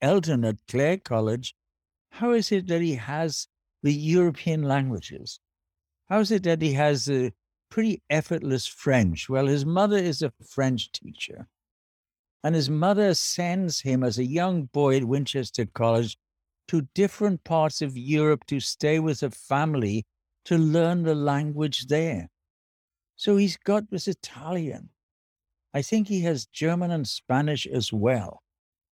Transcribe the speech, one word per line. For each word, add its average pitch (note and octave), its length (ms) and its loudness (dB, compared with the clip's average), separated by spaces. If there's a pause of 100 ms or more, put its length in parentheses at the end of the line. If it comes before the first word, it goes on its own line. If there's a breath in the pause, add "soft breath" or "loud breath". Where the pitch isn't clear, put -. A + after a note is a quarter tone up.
Elton D#3 440 2
at A2 240 -4
Clare D3+ 280 0
College. A#2 580 -4 (560)
How A#3+ 200 -2
is A3+ 200 0
it F#3 160 0
that E3+ 140 0
he D#3+ 140 0
has D3 520 -6 (360)
the D3 100 2
European D#3 720 2
languages? C3 760 -4 (720)
How G#3 100 2
is G#3 120 2
it G3 120 2
that E3 180 2
he D3+ 120 2
has C#3+ 360 2
a B2+ 240 0 (360)
pretty A3 400 -2
effortless D3+ 580 -2
French?" G#2 600 0
Well, C3 200 0
his C#3 180 0
mother G3 320 2
is F3 240 -2
a C#3 100 -2 (140)
French C3 480 -2
teacher, - 540 -14 (960)
and D#3+ 120 2
his C#3 140 0
mother F#3+ 440 4
sends F3 680 -2
him C3 220 2
as A#2 140 0
a B2+ 80 0
young E3+ 400 0
boy C#3 320 2
at C3 80 0
Winchester B2+ 600 -2
College A#2 520 0 (520)
to D#3 240 0
different G3 500 0
parts D#3 380 0
of C3 160 -4
Europe D3+ 500 2
to C#3 140 -2
stay D#3 380 0
with D#3 240 -2
a C3+ 80 -2
family C3+ 720 -2 (380)
to E3+ 140 2
learn E3 460 4
the D#3+ 120 2
language D3 720 -2
there. C#3+ 420 -2 (840)
So G3+ 220 2
he's G3 200 2
got G#3 340 -2
this F#3 160 -4
Italian. D#3 840 -8 (840)
I C#3+ 100 -2
think A3 240 0
he G3 140 0
has D#3+ 260 0
German E3+ 420 -2
and D#3 180 -2
Spanish C#3+ 600 0
as C3 260 -2
well. G#2+ 480 0 (520)